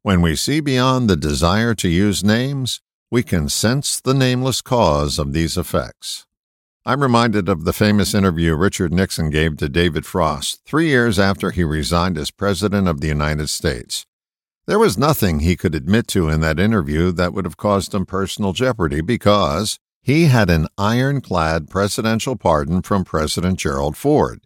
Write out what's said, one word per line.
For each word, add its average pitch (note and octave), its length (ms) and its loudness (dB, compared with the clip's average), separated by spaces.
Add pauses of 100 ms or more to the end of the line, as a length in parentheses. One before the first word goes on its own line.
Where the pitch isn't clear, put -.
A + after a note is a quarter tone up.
When F#2 200 2
we E2 140 2
see C#3+ 240 -2
beyond B2+ 500 2
the F#2+ 60 6
desire E2+ 600 0
to - 120 -4
use F2+ 380 0
names, B2+ 560 0 (280)
we A#2+ 140 0
can D#2+ 240 -2
sense B2 540 -2
the C3 120 0
nameless B2+ 480 0
cause D2+ 560 2
of C#2+ 140 -4
these D#2+ 240 -2
effects." - 720 -6 (600)
I'm C3 160 -2
reminded A#2 460 2
of E2+ 160 -2
the F2+ 80 0
famous G#2 420 2
interview E2+ 420 2
Richard F2+ 360 0
Nixon E2+ 380 0
gave D#2 280 0
to D2+ 120 -4
David D#2 360 0
Frost D2+ 600 -4
three D#3+ 220 0
years A#2+ 300 2
after F#2+ 340 0
he F2 120 -2
resigned D#2+ 540 -2
as D2 140 -6
President G2 580 -2
of D2+ 100 -4
the D#2 80 -4
United D2+ 420 -2
States. - 560 -6 (600)
There G3 120 0
was G#3 180 2
nothing A2+ 420 2
he E2 180 2
could E2 180 -2
admit F2+ 340 0
to E2+ 200 0
in D#2 120 2
that D#2+ 180 0
interview F2+ 520 0
that F2 220 -2
would F#2+ 120 -6
have E2+ 120 -8
caused G2+ 360 0
him F#2+ 120 -2
personal F#2+ 480 -4
jeopardy F#2 480 0
because G2+ 760 0 (220)
he D#3 240 2
had A#2+ 240 4
an D#2+ 180 2 (100)
ironclad G2+ 920 -2
presidential A2 680 -2
pardon E2 480 0
from G2 200 -2
President E2+ 560 -2
Gerald D2 380 -2
Ford. G#2 480 0